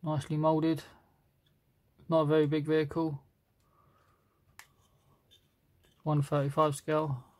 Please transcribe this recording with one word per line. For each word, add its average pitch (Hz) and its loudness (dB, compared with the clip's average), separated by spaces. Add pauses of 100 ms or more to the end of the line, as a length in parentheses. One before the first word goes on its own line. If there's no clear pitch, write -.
Nicely 156 -4
moulded. 160 0 (1300)
Not 165 4
a 156 2
very 151 4
big 147 -2
vehicle. 156 -2 (2750)
One 151 0
thirty-five 143 0
scale. 151 -4 (160)